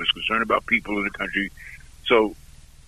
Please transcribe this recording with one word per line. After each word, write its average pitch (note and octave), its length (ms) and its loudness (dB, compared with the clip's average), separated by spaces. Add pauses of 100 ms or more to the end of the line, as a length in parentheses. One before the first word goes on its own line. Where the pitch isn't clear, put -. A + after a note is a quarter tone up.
was G#2 100 -2
concerned A2+ 320 -2
about A2 220 2
people G#2 320 -2
in G2+ 60 0
the G2+ 180 -6
country. G2 280 -2 (560)
So A2 300 4 (520)